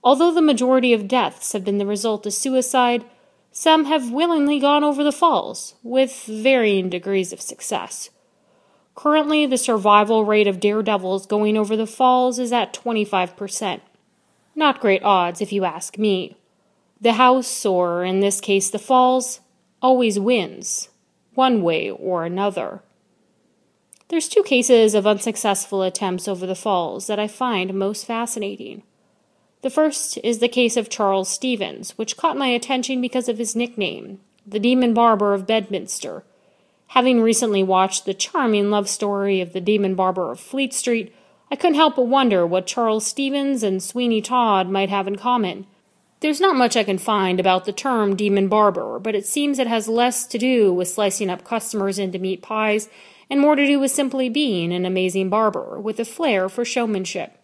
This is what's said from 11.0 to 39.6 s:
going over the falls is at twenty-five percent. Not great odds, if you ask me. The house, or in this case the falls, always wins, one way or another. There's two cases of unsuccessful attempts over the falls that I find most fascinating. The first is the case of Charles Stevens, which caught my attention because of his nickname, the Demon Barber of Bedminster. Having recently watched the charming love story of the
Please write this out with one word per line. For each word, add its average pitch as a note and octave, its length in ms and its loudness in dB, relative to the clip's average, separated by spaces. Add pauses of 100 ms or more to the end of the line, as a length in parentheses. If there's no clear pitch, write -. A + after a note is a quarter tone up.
going G#3+ 300 0
over G#3+ 220 0
the A3 100 -2
falls B3+ 500 2
is B3 140 -4
at A#3 220 -2
twenty-five G3+ 640 -2
percent. G3 440 -6 (720)
Not D4+ 280 0
great G3 240 2
odds, F3+ 340 2
if G3+ 140 -6
you G3 100 -2
ask F3 340 -6
me. G3+ 380 -2 (640)
The A#3 140 2
house, B3+ 520 2
or F3+ 380 0
in F#3 160 0
this G3 220 0
case G3 280 0
the G#3+ 80 -8
falls, B3+ 640 2 (420)
always B3 380 4
wins, - 680 -2 (440)
one B3+ 280 2
way E3+ 280 0
or F3 360 -4
another. F#3 560 -4 (1300)
There's E4 180 -2
two G#4 160 2
cases A#3+ 500 6
of G#3 140 2
unsuccessful G3+ 760 0
attempts F#3 440 -4
over F#3 180 -6
the F#3 80 -4
falls F3+ 540 -2
that G#3 100 -2
I G#3 120 -4
find G3 440 -2
most G3 320 -4
fascinating. A3+ 760 -8 (800)
The C4+ 80 -4
first - 520 0
is A3+ 180 -2
the A#3+ 100 0
case A#3+ 260 2
of A3 140 -2
Charles G3 400 0
Stevens, - 680 -6
which G#3+ 200 -6
caught D#4+ 180 -2
my C#4 120 0
attention B3+ 520 -2
because B3 300 -2
of G#3+ 80 -4
his A3+ 180 -6
nickname, A3 640 -6 (260)
the G#3 140 -6
Demon B3 340 4
Barber G#3+ 400 4
of F#3+ 140 -4
Bedminster. G3 800 -4 (600)
Having B3 340 4
recently A3 420 2
watched F#3+ 400 2
the G3 100 -6
charming G#3+ 560 0
love G3+ 200 0
story G3+ 500 -2
of F3 140 -6
the F#3+ 80 -6